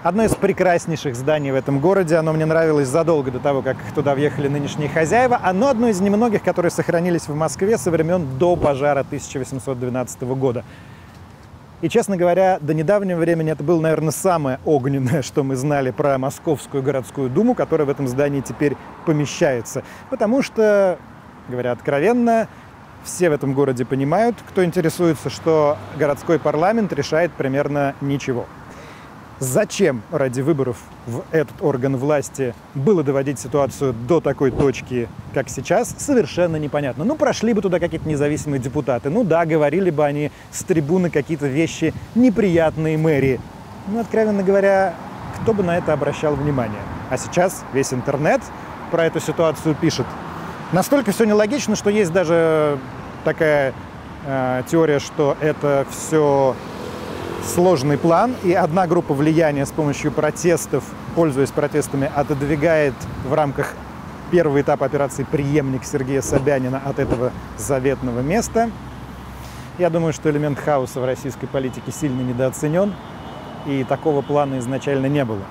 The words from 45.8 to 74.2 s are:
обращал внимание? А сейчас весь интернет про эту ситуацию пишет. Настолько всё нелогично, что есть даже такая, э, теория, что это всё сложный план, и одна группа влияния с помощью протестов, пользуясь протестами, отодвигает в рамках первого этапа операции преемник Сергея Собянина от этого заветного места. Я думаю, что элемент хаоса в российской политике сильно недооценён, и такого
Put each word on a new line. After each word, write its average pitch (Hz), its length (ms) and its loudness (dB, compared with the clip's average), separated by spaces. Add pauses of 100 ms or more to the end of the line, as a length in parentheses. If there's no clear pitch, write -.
обращал 147 420 0
внимание? 131 460 -2 (280)
А 127 80 -2
сейчас - 560 0
весь 135 200 0
интернет 147 500 0 (480)
про 165 140 2
эту 160 140 0
ситуацию 160 540 0
пишет. 139 320 0 (640)
Настолько 202 420 2
всё 226 120 2
нелогично, 214 500 2
что - 140 -2
есть 208 240 2
даже 160 640 2 (460)
такая, 147 500 2 (540)
э, 127 420 0
теория, 156 300 4
что 139 420 0
это 143 480 0
всё 139 680 2 (880)
сложный 147 540 2
план, 175 460 4
и 180 100 4
одна 180 340 2
группа 165 260 2
влияния 147 520 2
с - 60 -8
помощью 147 400 -2
протестов, 151 720 0 (320)
пользуясь 139 360 2
протестами, 143 640 -2
отодвигает 147 800 2 (340)
в 127 60 0
рамках 143 400 0 (560)
первого 156 320 4
этапа 139 240 2
операции 139 440 -2
преемник 139 540 0
Сергея 135 380 -2
Собянина 135 640 0
от 139 140 -4
этого 123 320 0 (260)
заветного 127 640 -2
места. 226 480 0 (1080)
Я 175 120 2
думаю, 165 240 0
что - 160 -2
элемент 147 300 0
хаоса 139 400 0
в 127 60 -2
российской 127 420 -4
политике 131 440 -6
сильно 131 300 -4
недооценён, 151 720 0 (720)
и 139 180 -2
такого 139 380 0